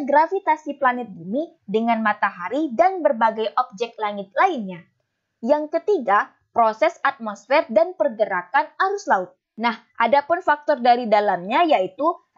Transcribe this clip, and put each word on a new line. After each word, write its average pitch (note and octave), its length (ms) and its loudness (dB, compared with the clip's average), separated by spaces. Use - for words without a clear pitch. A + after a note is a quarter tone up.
gravitasi D#4 720 0
planet B3 320 -2
bumi F#3+ 560 -8
dengan A3+ 320 0
matahari G#3 720 -4
dan F4 320 0
berbagai A3 480 0
objek A3+ 480 -6
langit G#3 320 -8
lainnya. B3+ 480 -2
Yang D4+ 320 0
ketiga, C4+ 560 0
proses A#3 480 2
atmosfer A3+ 640 -2
dan E4 320 0
pergerakan G#3+ 800 -2
arus F#4+ 320 -2
laut. F#3 240 -2
Nah, A3+ 160 -2
adapun C#4+ 400 2
faktor D4 400 0
dari A#3+ 320 2
dalamnya G#3 560 2
yaitu C4+ 480 0